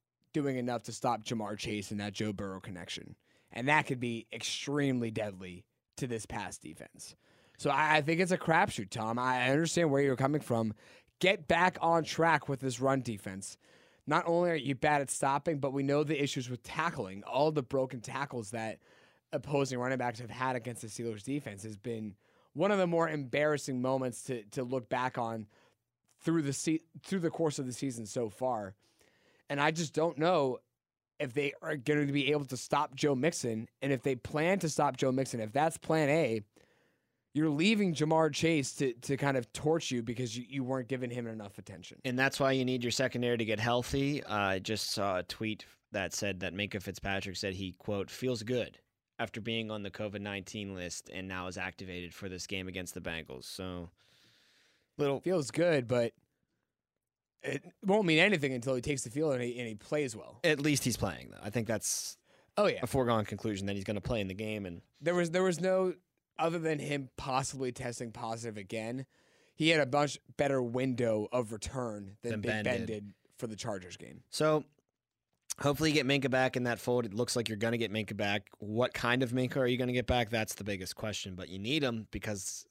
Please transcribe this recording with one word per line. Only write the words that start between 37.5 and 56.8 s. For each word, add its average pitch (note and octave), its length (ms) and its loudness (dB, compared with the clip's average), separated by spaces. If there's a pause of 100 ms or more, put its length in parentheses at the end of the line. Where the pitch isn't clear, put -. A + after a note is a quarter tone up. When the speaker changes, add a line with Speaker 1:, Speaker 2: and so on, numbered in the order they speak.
Speaker 1:
Ja'Marr D#3 400 4
Chase D#3+ 400 2
to, C3+ 180 0
to C3+ 240 -2
kind C#3 220 2
of A#2 160 -4
torch D#3 360 0
you A#2+ 120 0
because A#2 340 -4
you, B2 100 -8
you C3+ 160 -4
weren't B2+ 260 -2
giving B2+ 200 -2
him A#2+ 180 -6
enough A2 300 -10
attention. F#2 480 -16
Speaker 2:
And B2+ 140 0
that's C3+ 200 4
why C3+ 140 4
you C3 140 2
need B2+ 180 0
your A#2+ 60 0
secondary A#2+ 480 2
to A2+ 80 0
get G#2+ 120 2
healthy. B2 680 2
Uh, G#2+ 120 -2
I F#2+ 220 2
just G#2 320 -2
saw G2 260 0
a F2+ 60 0
tweet - 420 -6 (260)
that F#2+ 220 -2
said G2 280 -2
that F2+ 140 -4
Minkah G2+ 280 -2
Fitzpatrick G2 540 -4
said F#2+ 180 -4
he, F#2+ 180 -6
quote, G2 380 -4
"feels B2 320 -4
good A2 360 -4 (400)
after A#2 220 -6
being A2+ 300 -4
on G#2+ 120 -4
the G2 80 -6
covid G#2 300 -6
nineteen G2+ 540 -6
list F2 360 -8
and F#2 160 -10
now F#2 200 -6
is F#2 100 -8
activated F2+ 560 -8
for - 160 -10
this F2+ 180 -10
game F#2+ 220 -6
against F2+ 240 -8
the F2+ 80 -10
Bengals." D#2+ 440 -8
So, F2+ 440 -8 (1080)
little C#3 220 0
Speaker 1:
Feels E3+ 300 -2
good, D#3 380 2
but A#2+ 240 2 (1300)